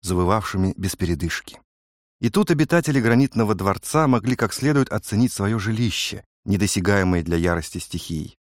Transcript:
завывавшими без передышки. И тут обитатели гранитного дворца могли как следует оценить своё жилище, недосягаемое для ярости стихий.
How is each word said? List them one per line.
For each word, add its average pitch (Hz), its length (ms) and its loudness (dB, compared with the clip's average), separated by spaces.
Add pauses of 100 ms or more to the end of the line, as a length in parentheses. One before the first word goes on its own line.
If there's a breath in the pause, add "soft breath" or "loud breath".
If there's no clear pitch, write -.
завывавшими 95 720 0
без 92 200 -6
передышки. - 680 -6 (580)
И 113 100 0
тут 196 220 2
обитатели 151 480 2
гранитного 113 540 4
дворца 98 540 0
могли 123 280 2
как 110 180 -2
следует 139 380 0
оценить 110 400 0
своё 107 280 -2
жилище, 110 680 -4 (200)
недосягаемое 95 760 2
для 85 160 -2
ярости 85 400 -2
стихий. 82 600 -10 (120)